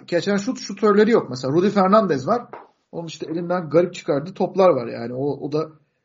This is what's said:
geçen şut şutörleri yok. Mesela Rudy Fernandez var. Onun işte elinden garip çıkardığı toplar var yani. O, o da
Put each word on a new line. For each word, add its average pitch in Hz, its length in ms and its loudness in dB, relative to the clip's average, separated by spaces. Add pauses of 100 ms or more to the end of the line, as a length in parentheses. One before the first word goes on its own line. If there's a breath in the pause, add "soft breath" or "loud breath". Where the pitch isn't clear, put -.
geçen 196 300 0
şut 202 220 -4
şutörleri 208 520 2
yok. 214 180 2
Mesela 127 240 -6
Rudy 180 160 4
Fernandez 190 580 2
var. 240 200 -2 (440)
Onun 165 160 -12
işte - 240 -12
elinden 175 380 -4
garip 175 240 2
çıkardığı 170 400 -6
toplar 185 360 2
var 123 180 0
yani. 120 260 -10
O, 135 340 -6
o 139 40 -8
da 156 180 -4 (360)